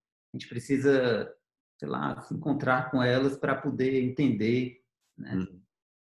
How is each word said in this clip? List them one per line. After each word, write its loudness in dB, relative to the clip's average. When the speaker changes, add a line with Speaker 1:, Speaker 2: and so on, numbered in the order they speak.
Speaker 1:
a -10
gente -12
precisa, 2
sei -8
lá, -4
se -12
encontrar 0
com 2
elas 2
pra -2
poder 0
entender, 0
né? -10
Speaker 2:
Uhum. -6